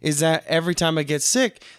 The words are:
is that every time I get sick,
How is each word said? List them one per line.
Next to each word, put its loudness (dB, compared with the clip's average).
is -2
that 0
every 0
time 0
I -2
get -4
sick, 0